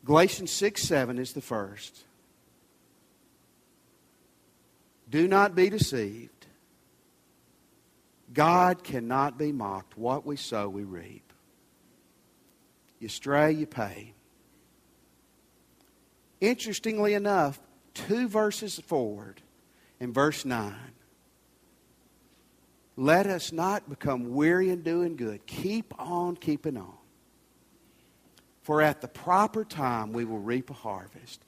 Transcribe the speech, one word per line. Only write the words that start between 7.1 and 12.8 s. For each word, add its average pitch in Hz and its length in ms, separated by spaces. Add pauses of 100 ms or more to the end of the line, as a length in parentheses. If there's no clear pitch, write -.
God 175 520
cannot 131 540
be 151 140
mocked. 98 440
What 123 300
we 147 100
sow, 104 320
we 101 160
reap." 90 480 (1700)